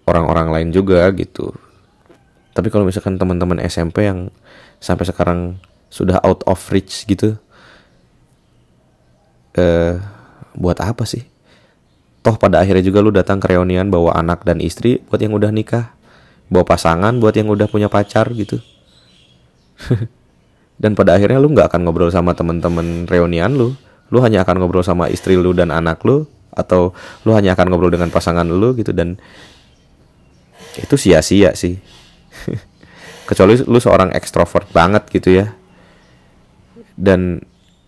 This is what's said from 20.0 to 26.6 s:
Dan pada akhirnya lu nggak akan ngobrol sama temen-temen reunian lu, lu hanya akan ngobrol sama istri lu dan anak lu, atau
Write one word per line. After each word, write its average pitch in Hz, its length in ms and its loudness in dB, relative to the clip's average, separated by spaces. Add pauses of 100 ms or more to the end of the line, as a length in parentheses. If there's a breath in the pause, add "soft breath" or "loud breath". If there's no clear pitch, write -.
Dan 107 160 0
pada 98 160 4
akhirnya 101 240 2
lu 143 160 4
nggak 92 180 2
akan 87 140 -2
ngobrol 85 240 0
sama 87 240 0
temen-temen 85 720 -4
reunian 85 480 0
lu, 131 240 -2 (320 soft breath)
lu 113 160 0
hanya 107 160 2
akan 92 180 0
ngobrol 90 220 0
sama 87 320 -2
istri 92 240 0
lu 90 160 2
dan 87 160 0
anak 82 320 -2
lu, 139 240 0 (260)
atau 90 400 0 (300 loud breath)